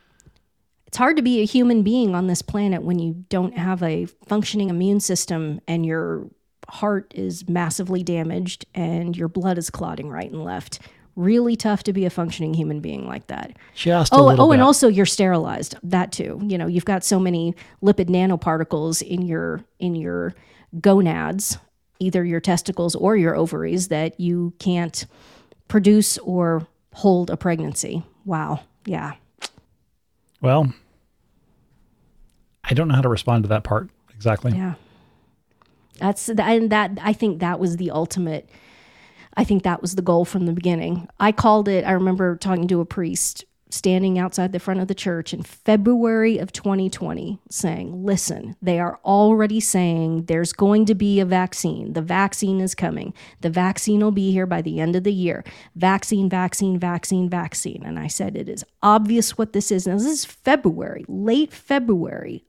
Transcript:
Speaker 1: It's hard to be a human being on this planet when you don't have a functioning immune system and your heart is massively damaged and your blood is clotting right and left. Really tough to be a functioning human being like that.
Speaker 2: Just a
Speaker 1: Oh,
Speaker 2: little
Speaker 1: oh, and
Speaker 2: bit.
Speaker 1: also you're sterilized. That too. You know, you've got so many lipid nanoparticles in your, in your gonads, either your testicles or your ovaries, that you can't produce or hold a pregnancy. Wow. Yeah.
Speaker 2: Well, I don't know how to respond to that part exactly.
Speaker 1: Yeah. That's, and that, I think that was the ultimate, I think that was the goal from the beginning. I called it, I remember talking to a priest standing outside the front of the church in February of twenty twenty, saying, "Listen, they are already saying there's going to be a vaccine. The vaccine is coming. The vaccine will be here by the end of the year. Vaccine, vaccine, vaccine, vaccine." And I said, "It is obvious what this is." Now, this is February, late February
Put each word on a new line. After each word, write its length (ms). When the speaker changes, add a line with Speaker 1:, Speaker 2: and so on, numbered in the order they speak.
Speaker 1:
It's 100
hard 200
to 60
be 180
a 40
human 380
being 320
on 120
this 160
planet 400
when 160
you 300
don't 280
have 260
a 240
functioning 440
immune 300
system 680
and 180
your 420
heart 460
is 340
massively 540
damaged 600
and 420
your 120
blood 300
is 120
clotting 380
right 220
and 140
left. 360
Really 400
tough 280
to 80
be 120
a 60
functioning 440
human 260
being 260
like 220
that. 280
Speaker 2:
Just 380
a 40
Speaker 1:
Oh, 100
Speaker 2:
little 200
Speaker 1:
oh, 60
and 80
Speaker 2:
bit. 40
Speaker 1:
also 240
you're 180
sterilized. 760
That 300
too. 300
You 160
know, 80
you've 180
got 200
so 140
many 360
lipid 260
nanoparticles 920
in 200
your, 420
in 180
your 380
gonads, 800
either 260
your 160
testicles 540
or 220
your 180
ovaries, 540
that 320
you 380
can't 480
produce 500
or 480
hold 380
a 60
pregnancy. 640
Wow. 340
Yeah. 300
Speaker 2:
Well, 300
I 120
don't 140
know 60
how 80
to 60
respond 360
to 40
that 160
part 240
exactly. 380
Speaker 1:
Yeah. 220
That's, 300
and 420
that, 300
I 140
think 260
that 180
was 200
the 120
ultimate, 600
I 80
think 180
that 180
was 140
the 80
goal 240
from 200
the 60
beginning. 560
I 140
called 360
it, 180
I 60
remember 440
talking 320
to 120
a 40
priest 600
standing 480
outside 340
the 80
front 200
of 80
the 60
church 400
in 80
February 960
of 140
twenty 360
twenty, 500
saying, 540
"Listen, 580
they 160
are 260
already 540
saying 680
there's 260
going 340
to 80
be 240
a 60
vaccine. 680
The 80
vaccine 600
is 160
coming. 360
The 100
vaccine 500
will 120
be 180
here 160
by 160
the 160
end 160
of 80
the 100
year. 300
Vaccine, 560
vaccine, 480
vaccine, 500
vaccine." 560
And 140
I 80
said, 300
"It 120
is 160
obvious 520
what 160
this 200
is." 140
Now, 80
this 120
is 180
February, 840
late 440
February 960